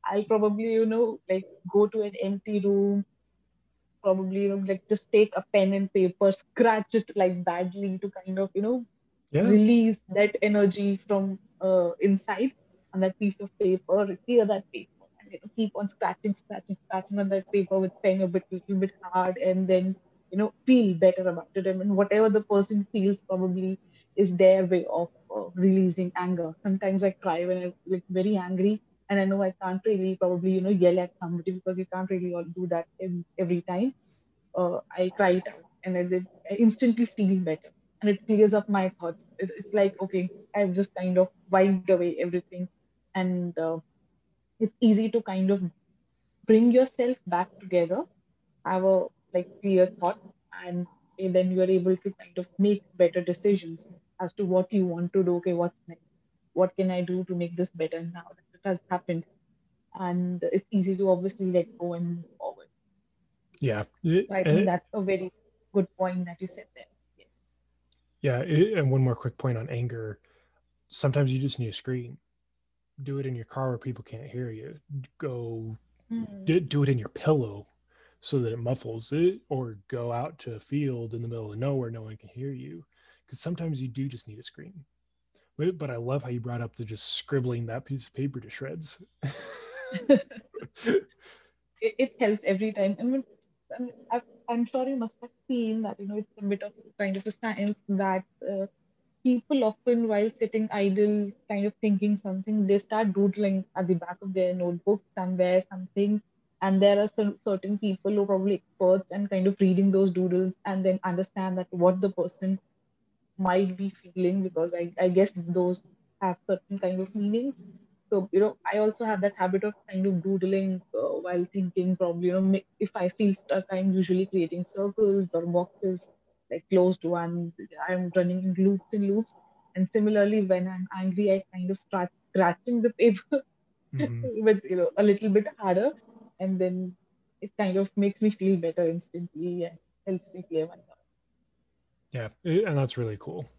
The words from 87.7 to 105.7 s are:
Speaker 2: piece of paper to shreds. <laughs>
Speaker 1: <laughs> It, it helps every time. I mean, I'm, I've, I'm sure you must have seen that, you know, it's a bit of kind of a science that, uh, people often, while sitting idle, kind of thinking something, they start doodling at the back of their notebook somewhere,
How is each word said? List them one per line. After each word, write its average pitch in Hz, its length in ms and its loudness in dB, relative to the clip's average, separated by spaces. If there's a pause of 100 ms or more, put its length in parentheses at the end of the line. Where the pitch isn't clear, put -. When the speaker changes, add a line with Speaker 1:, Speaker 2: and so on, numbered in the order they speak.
Speaker 2:
piece 135 220 -10
of - 60 -20
paper 135 260 -6
to - 100 -18
shreds. 156 540 -12 (200)
<laughs> 139 80 -6 (600)
Speaker 1:
<laughs> - 1160 0 (760)
It, 220 180 -2
it 262 200 0
helps 214 260 0
every 196 280 0
time. 202 260 -2
I 226 40 -6
mean, 254 200 -2 (540)
I'm, 247 120 -8 (220)
I've, 240 120 -4 (260)
I'm 233 160 0
sure 254 220 -4
you 277 100 -2
must 226 240 -6
have 240 100 -20 (160)
seen 226 360 -2
that, 202 160 -8
you 196 80 -10
know, 208 100 -6
it's 214 240 -10
a 202 40 -8
bit 202 180 -2
of 208 80 -12 (280)
kind 196 180 -2
of 196 80 -8
a 214 60 -6
science 208 580 -4
that, 190 340 0 (260)
uh, 196 180 -4 (560)
people 254 400 2
often, 233 440 0
while 214 220 2
sitting 220 420 -2
idle, 202 600 2 (180)
kind 202 160 -2
of 208 160 -2
thinking 208 360 2
something, 202 500 -2
they 196 120 4
start 214 340 0
doodling 196 520 2 (100)
at 185 120 -2
the 185 80 4
back 175 260 -8
of 196 120 -8
their 185 200 0
notebook 180 480 -2 (160)
somewhere, 185 440 2 (100)